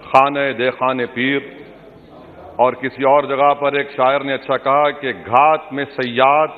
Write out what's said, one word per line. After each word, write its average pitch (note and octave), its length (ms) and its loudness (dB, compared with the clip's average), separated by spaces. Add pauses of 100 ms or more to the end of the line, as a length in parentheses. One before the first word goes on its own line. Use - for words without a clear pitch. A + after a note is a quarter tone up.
खाने C#3 460 2
दे B2 180 -2
खाने B2+ 340 -2
पीर। C3+ 560 -6 (960)
और B2 160 2
किसी C3 280 -8
और C#3 220 4
जगह C#3 280 2
पर C#3+ 260 -2
एक C#3 80 -4
शायर C3+ 360 0
ने C#3 100 -4
अच्छा C3 240 -4
कहा C#3+ 320 0
कि C#3 240 -6
घात C3 600 2
में C3+ 120 -6
सयाद C3+ 720 0